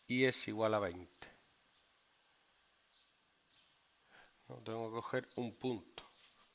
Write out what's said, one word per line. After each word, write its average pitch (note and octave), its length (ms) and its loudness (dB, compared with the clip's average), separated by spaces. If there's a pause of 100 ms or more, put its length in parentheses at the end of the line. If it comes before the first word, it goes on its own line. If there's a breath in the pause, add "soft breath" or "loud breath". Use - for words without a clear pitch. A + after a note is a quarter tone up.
y B2+ 160 4
es B2+ 240 4
igual A2 260 2
a G#2+ 60 4
veinte. F2+ 480 -6 (3250 loud breath)
No, C3 160 -12
tengo A2+ 240 -4
que A2 80 -6
coger B2+ 400 -2
un A#2+ 180 -2
punto. - 560 -6 (460)